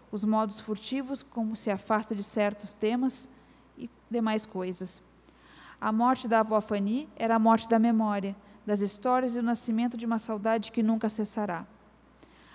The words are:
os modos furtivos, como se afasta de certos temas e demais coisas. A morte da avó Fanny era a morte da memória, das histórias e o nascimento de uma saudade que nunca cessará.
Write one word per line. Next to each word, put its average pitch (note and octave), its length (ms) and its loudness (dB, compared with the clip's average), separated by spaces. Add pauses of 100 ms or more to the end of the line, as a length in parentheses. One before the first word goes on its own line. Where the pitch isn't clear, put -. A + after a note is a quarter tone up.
(140)
os G#3 120 -6
modos G#3+ 360 0
furtivos, B3+ 600 -6
como A3 340 -6
se - 140 -4
afasta G#3+ 440 -2
de G3+ 80 -4
certos G#3 520 -2
temas B3 540 -2 (500)
e A#3+ 100 -12 (220)
demais A3 360 0
coisas. F#3 560 -8 (800)
A G#3+ 120 0
morte B3 340 2
da A3+ 140 4
avó A3 200 2
Fanny G#3 560 -2
era A3+ 200 2
a - 20 4
morte A3+ 300 4
da A3+ 100 6
memória, G#3+ 560 2 (300)
das G#3 160 0
histórias B3 560 0
e - 20 -2
o A#3+ 40 -2
nascimento A#3 540 0
de A#3 100 -6
uma A3+ 120 0
saudade A3 540 -2
que A#3 100 0
nunca A3 260 2
cessará. G#3 580 -4 (880)